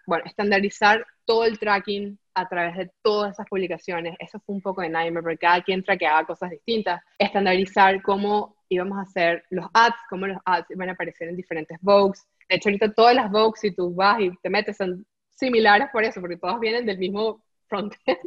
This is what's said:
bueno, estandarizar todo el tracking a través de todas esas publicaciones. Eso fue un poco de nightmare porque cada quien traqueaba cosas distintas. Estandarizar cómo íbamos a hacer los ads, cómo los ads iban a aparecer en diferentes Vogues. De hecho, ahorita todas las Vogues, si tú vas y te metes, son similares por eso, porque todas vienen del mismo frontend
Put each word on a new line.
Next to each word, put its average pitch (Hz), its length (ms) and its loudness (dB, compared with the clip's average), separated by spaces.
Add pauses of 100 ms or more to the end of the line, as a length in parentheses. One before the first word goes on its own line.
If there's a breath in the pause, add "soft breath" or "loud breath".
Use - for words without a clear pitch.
bueno, 175 200 -2
estandarizar 202 800 2 (180)
todo 226 200 2
el 226 140 -2
tracking 202 600 -4 (160)
a 180 140 -4
través 175 280 -4
de 180 140 -8 (120)
todas 208 300 0
esas 202 140 -14
publicaciones. 175 720 -6
Eso 202 260 -16
fue 202 120 -8
un 196 60 -8
poco 190 200 -6
de 170 60 -4
nightmare 165 340 -4
porque 165 160 -6
cada 175 240 4
quien 190 220 -2
traqueaba 160 420 2
cosas 180 240 -10
distintas. 190 500 -4 (180)
Estandarizar 196 840 2
cómo 208 540 -2 (120)
íbamos 190 300 -2
a 196 40 -6
hacer 170 480 -2
los 175 220 -4
ads, 226 220 6 (160)
cómo 190 160 -6
los 196 180 -6
ads 175 260 -2
iban 180 180 -8
a 185 40 -6
aparecer 170 360 -10
en 180 80 -10
diferentes 170 440 -10
Vogues. 196 460 2 (220)
De 185 80 2
hecho, 202 140 0
ahorita 208 220 0
todas 233 220 6
las 240 160 0
Vogues, 214 300 2
si 208 120 -2
tú 175 220 -4
vas 202 260 2
y 185 100 0 (120)
te 175 80 -4
metes, 208 280 -2
son 185 280 -6 (240)
similares 226 640 4
por 220 120 0
eso, 226 160 -4
porque 175 180 -8
todas 185 200 -4
vienen 226 280 -2
del 190 120 -4
mismo 208 460 -4 (240)
frontend 208 580 -4